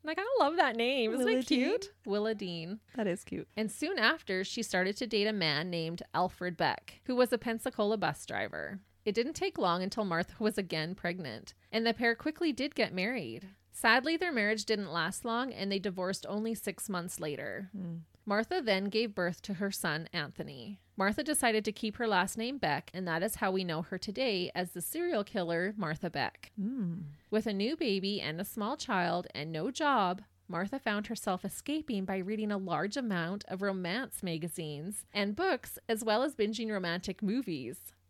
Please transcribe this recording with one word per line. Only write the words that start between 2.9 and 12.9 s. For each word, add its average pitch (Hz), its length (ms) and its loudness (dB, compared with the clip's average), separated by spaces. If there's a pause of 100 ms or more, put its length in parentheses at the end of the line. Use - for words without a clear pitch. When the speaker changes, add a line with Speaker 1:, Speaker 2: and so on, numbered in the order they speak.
Speaker 2:
That 220 100 0
is 175 180 0
cute. - 300 -6
Speaker 1:
And 214 160 0
soon 349 280 -2
after, 214 440 2
she 226 200 -4
started 190 360 2
to - 80 -2
date 208 200 2
a 214 80 0
man 160 340 2
named 170 340 -2 (120)
Alfred 180 420 0
Beck, - 480 0
who 254 100 0
was 247 160 6
a 247 80 4
Pensacola 226 600 0
bus 156 260 0
driver. 98 560 -4 (240)
It 208 100 0
didn't 247 200 0
take 370 240 -2
long 180 240 4
until 202 240 -2
Martha 170 260 0 (100)
was 208 140 2
again 165 380 -2
pregnant, 170 580 -6 (180)
and 226 160 0
the 233 60 4
pair 233 220 2
quickly 311 380 0
did 277 220 -2
get 214 200 0